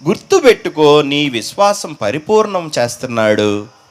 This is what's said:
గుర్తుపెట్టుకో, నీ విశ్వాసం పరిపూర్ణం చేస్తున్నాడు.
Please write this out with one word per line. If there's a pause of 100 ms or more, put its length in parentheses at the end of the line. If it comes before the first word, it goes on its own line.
గుర్తుపెట్టుకో,
నీ
విశ్వాసం
పరిపూర్ణం
చేస్తున్నాడు. (220)